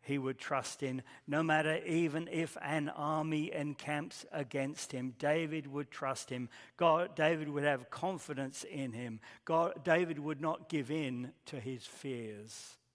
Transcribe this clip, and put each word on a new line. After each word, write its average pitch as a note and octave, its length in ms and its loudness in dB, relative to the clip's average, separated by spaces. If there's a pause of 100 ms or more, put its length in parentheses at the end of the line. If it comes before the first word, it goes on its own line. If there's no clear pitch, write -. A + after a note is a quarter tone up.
he C#3+ 160 0
would C3+ 200 -2
trust - 460 -2
in, C3 200 -2 (220)
no D3+ 180 2
matter D#3 400 4
even E3 460 2
if E3 320 -2
an D3 260 0
army D#3 640 0
encamps D3 800 -4
against C#3 640 -4
him, B2+ 240 -4
David D3+ 500 0
would C#3 240 -6
trust - 380 -4
him. B2 180 -4 (300)
God, E3+ 360 6
David D#3 360 4
would C#3+ 160 0
have C3+ 240 2
confidence C#3+ 760 -4
in C3+ 300 -4
him. A2+ 260 -6 (240)
God, E3 400 2
David E3 360 6
would D3 200 -2
not D#3+ 300 -2
give C#3 200 0
in C3 440 -2 (140)
to D3 120 -8
his A#2+ 260 -6
fears. A2 920 -10 (180)